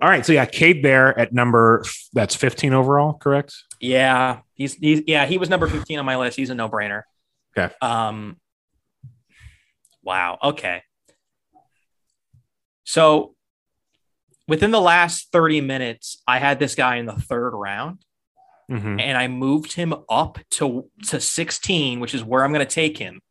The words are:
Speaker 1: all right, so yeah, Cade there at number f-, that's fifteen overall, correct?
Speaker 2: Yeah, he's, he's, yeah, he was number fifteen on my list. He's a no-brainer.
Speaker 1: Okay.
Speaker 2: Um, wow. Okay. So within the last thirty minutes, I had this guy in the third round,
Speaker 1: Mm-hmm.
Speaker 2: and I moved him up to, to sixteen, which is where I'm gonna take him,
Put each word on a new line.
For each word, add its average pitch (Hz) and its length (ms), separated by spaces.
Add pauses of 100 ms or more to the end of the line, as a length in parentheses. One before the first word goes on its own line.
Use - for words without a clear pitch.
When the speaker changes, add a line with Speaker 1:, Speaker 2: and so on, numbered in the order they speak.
Speaker 1:
all 160 60
right, 165 180
so 165 60
yeah, 139 120
Cade 160 380
there 131 340
at 117 160
number 117 520
f-, - 280
that's 110 220
fifteen 135 380
overall, 143 420
correct? 143 400 (240)
Speaker 2:
Yeah, 127 640 (140)
he's, 135 200
he's, 151 320
yeah, 151 200
he 185 120
was 175 100
number 170 200
fifteen 151 320
on 139 40
my 131 120
list. 123 200
He's 131 140
a 127 60
no-brainer. 107 460 (540)
Speaker 1:
Okay. 90 240
Speaker 2:
Um, 110 580 (1600)
wow. 92 400
Okay. 95 400 (2000)
So 156 540 (1120)
within 175 240
the 220 80
last 170 500
thirty 160 300
minutes, 131 680
I 127 140
had 139 180
this 139 160
guy 127 220
in 120 100
the 110 80
third 120 360
round, 110 540 (640)
Speaker 1:
Mm-hmm. 107 320
Speaker 2:
and 127 180
I 127 100
moved 135 460
him 170 200 (140)
up 120 300 (140)
to, 131 360 (200)
to 135 120
sixteen, 151 800
which 120 140
is 117 100
where 127 200
I'm 139 80
gonna 147 140
take 156 320
him, 92 220 (100)